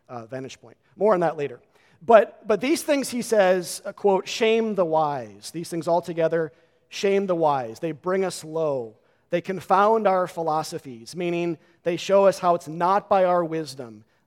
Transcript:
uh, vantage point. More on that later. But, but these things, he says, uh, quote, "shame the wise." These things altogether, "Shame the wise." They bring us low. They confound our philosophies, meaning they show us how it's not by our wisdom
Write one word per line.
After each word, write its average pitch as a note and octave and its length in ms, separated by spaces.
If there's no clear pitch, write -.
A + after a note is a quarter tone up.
uh, A#2+ 180
vantage B2+ 360
point. A#2 160
More A3 200
on F3 40
that E3 160
later. C3+ 240
But, G#3 420
but G#3 140
these C#4 200
things, C#4 280
he A#3+ 120
says, F#3 640
uh, G3 80
quote, F#3+ 340
"shame A3 500
the F#3 100
wise." C#3+ 680
These D#3+ 180
things E3 180
altogether, E3 680
"Shame G3 380
the F#3 100
wise." C#3 440
They E3 120
bring F3+ 320
us F3 200
low. D3 520
They F3 80
confound G3+ 680
our F#3 200
philosophies, D3+ 880
meaning E3+ 420
they F3 120
show G3 300
us F#3 140
how F3 140
it's E3+ 140
not F3 400
by G3 160
our F3+ 220
wisdom C3+ 580